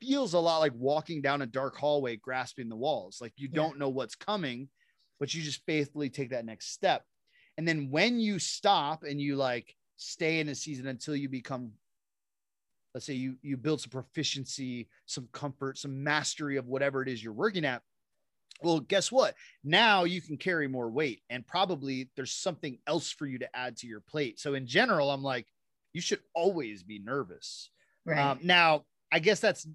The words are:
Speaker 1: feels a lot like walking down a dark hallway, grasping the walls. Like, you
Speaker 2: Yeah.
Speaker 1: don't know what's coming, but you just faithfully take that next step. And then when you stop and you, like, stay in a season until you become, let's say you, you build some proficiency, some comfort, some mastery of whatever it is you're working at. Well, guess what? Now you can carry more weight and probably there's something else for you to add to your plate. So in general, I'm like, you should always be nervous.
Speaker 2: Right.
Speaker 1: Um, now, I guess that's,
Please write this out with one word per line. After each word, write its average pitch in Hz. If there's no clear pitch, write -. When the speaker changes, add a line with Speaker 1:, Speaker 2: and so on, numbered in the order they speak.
Speaker 1:
feels 254
a 175
lot 165
like 156
walking 143
down 139
a 127
dark 131
hallway, 143
grasping 127
the 113
walls. 113
Like, 120
you 135
Speaker 2:
Yeah. 165
Speaker 1:
don't 147
know 139
what's 127
coming, 139
but 139
you 160
just 147
faithfully 147
take 135
that 123
next 113
step. 160
And 160
then 151
when 226
you 208
stop 160
and 143
you, 143
like, 127
stay 160
in 151
a 143
season 135
until 135
you 139
become, 127
let's 123
say 143
you, 131
you 139
build 143
some -
proficiency, 127
some 127
comfort, 135
some 135
mastery 147
of 131
whatever 135
it 131
is 117
you're 110
working 175
at. 123
Well, 165
guess 185
what? 247
Now 190
you 180
can 151
carry 160
more 123
weight 131
and 123
probably 139
there's 131
something 151
else 156
for -
you 131
to 120
add 123
to 123
your 107
plate. 143
So 139
in 131
general, 160
I'm 139
like, 127
you 165
should -
always 156
be 104
nervous. 104
Speaker 2:
Right. 156
Speaker 1:
Um, 139
now, 170
I 165
guess 185
that's, 196